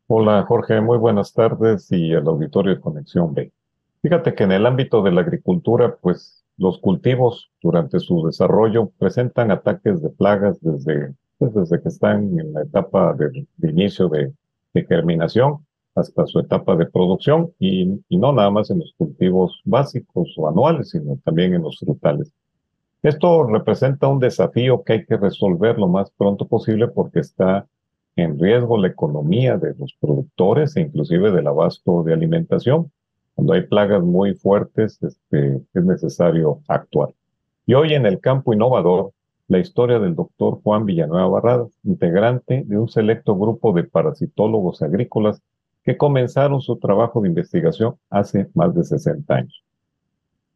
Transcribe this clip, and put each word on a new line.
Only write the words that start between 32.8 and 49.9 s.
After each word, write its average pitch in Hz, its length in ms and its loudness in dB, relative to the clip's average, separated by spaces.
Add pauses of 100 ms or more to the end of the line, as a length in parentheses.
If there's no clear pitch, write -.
Cuando - 200 0
hay 90 80 2
plagas 101 400 2
muy 90 320 0
fuertes, 101 680 -2
este, 69 600 -2 (100)
es - 100 0
necesario 82 760 0 (100)
actuar. - 460 -2 (500)
Y - 80 2
hoy 151 220 4
en 139 100 2
el 95 160 0
campo 131 320 0
innovador, 101 600 2 (360)
la 92 120 2
historia 120 380 0
del 92 160 -2
doctor 107 480 -4
Juan 107 220 0
Villanueva 87 440 0
Barradas, 117 420 0 (140)
integrante 110 840 -2
de 104 120 -2
un 113 120 -2
selecto 110 440 0
grupo 107 380 0
de 85 120 0
parasitólogos 90 960 -2
agrícolas 104 580 -2 (440)
que 127 120 0
comenzaron 139 640 0
su 117 180 -6
trabajo 113 420 0
de 101 80 0
investigación 87 640 -2 (160)
hace 101 440 -2
más 87 200 2
de 85 80 0
sesenta 76 540 -2
años. - 260 -8 (920)